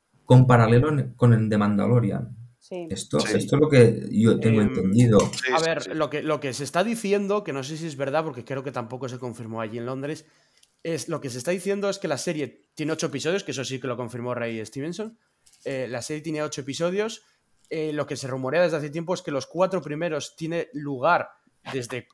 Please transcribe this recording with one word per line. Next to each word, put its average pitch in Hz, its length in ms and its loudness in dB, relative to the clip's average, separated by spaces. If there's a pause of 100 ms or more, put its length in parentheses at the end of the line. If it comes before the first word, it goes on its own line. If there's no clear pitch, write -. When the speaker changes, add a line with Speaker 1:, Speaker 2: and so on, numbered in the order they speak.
(260)
Speaker 1:
con 127 220 10
paralelo 120 420 6
en, 139 260 0
con 120 180 6
el 110 160 4
de 107 80 4
Mandalorian. 101 800 2 (200)
Speaker 2:
Sí. 175 320 -12
Speaker 1:
Esto, - 300 -4
Speaker 3:
Sí. - 180 -2
Speaker 1:
esto - 200 0
es 147 40 4
lo 147 80 4
que 120 420 6
yo 107 280 4
tengo 110 220 4
Speaker 4:
Em, 104 80 4
Speaker 1:
entendido. 104 500 6
Speaker 3:
Sí, - 340 0
Speaker 4:
a 160 60 2
Speaker 3:
sí, 160 60 0
Speaker 4:
ver, 160 180 0
Speaker 3:
sí. - 100 -10
Speaker 4:
lo 156 160 0
que, 147 140 -4
lo 151 160 0
que 131 140 -4
se 135 100 -6
está 170 220 0
diciendo, 202 580 0
que 160 80 -8
no 135 120 -6
sé 151 120 -8
si 160 120 -8
es 143 100 -10
verdad, 139 260 -2
porque 123 220 -8
creo 135 180 -6
que 139 80 -8
tampoco 123 380 -8
se 123 100 -10
confirmó 113 400 -10
allí 110 180 -6
en 120 80 -8
Londres, 139 400 -8 (580)
es, 165 260 -6
lo 151 100 -4
que 131 100 -8
se 117 100 -10
está 170 120 -4
diciendo 196 380 -2
es 196 100 -6
que 175 80 -8
la 143 100 -2
serie 151 580 -6
tiene 156 180 -4
ocho 156 140 -4
episodios, 143 360 -2
que 160 80 -8
eso 127 140 -6
sí 127 160 -8
que 135 60 -6
lo 120 100 -4
confirmó 120 360 -6
Ray 117 320 -6
Stevenson. 175 520 -10 (480)
Eh, 131 240 -4
la 120 120 -6
serie 151 220 -8
tiene 156 200 -6
ocho 147 180 -8
episodios. 180 640 -4 (460)
Eh, 156 240 -4
lo 147 120 -2
que 147 100 -8
se 135 120 -8
rumorea 131 340 -2
desde 165 160 2
hace 147 120 -6
tiempo 165 240 -6
es 175 80 -6
que 165 100 -8
los 135 160 -4
cuatro 180 340 -2
primeros 151 540 -6
tiene 165 380 -6
lugar 143 560 0 (440)
desde, 123 400 -8